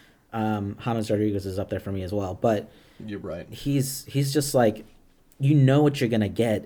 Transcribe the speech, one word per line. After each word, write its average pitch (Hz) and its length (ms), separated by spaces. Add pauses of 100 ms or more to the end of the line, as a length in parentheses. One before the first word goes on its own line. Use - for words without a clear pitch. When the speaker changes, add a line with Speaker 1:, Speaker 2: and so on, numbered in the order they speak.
(340)
Speaker 1:
um, 107 500
James 113 280
Rodriguez 104 340
is 95 140
up - 100
there 95 120
for 98 100
me 98 120
as 90 100
well. 98 260
But 110 320 (340)
Speaker 2:
You're 101 140
right. 87 340
Speaker 1:
he's, 139 520
he's 139 280
just, 143 220
like, 117 300 (540)
you 139 160
know 139 280
what 143 160
you're 120 100
gonna 107 200
get, 107 360